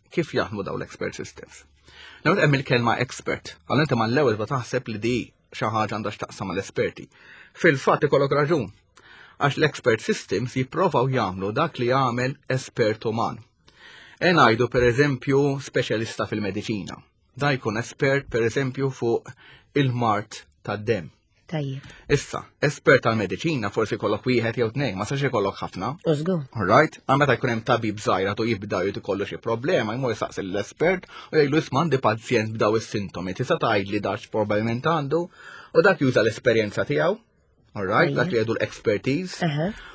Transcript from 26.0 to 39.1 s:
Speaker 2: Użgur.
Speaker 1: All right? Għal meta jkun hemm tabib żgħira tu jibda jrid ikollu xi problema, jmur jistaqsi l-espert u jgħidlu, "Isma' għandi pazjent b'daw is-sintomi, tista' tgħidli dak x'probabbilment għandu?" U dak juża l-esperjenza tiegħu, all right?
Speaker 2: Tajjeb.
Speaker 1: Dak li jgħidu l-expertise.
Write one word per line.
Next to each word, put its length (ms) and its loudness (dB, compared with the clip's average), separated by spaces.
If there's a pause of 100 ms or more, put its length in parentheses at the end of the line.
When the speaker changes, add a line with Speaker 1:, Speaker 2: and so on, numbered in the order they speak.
Speaker 2:
Użgur. 320 0 (160)
Speaker 1:
All 160 2
right? 320 6
Għal 220 2
meta 100 4
jkun 220 -2
hemm 100 -6
tabib 320 0
żgħira 400 0
tu 80 0
jibda 400 -2
jrid 160 -6
ikollu 240 -4
xi 160 -10
problema, 560 0
jmur 160 0
jistaqsi 320 -6
l-espert 640 -2
u 240 -12
jgħidlu, 240 4
"Isma' 240 0
għandi 240 2
pazjent 480 0
b'daw 240 2
is-sintomi, 560 -6
tista' 240 -2
tgħidli 400 0
dak 240 -4
x'probabbilment 640 -2
għandu?" 340 0 (540)
U 80 8
dak 180 4
juża 220 4
l-esperjenza 640 0
tiegħu, 320 0 (560)
all 100 -4
right? 240 2
Speaker 2:
Tajjeb. 60 -4
Speaker 1:
Dak 160 0
li 80 2
jgħidu 180 0
l-expertise. 880 -2